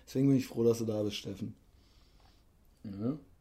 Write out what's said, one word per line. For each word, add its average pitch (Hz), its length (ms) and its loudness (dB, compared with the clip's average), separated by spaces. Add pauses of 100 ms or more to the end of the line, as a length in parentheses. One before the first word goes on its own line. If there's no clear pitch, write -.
Deswegen 135 220 2
bin 139 100 6
ich - 100 0
froh, 117 160 -2
dass 117 160 6
du 113 60 -4
da 107 180 -2
bist, 104 140 -2
Steffen. 104 380 -8 (1300)
Ja. 110 340 -4 (240)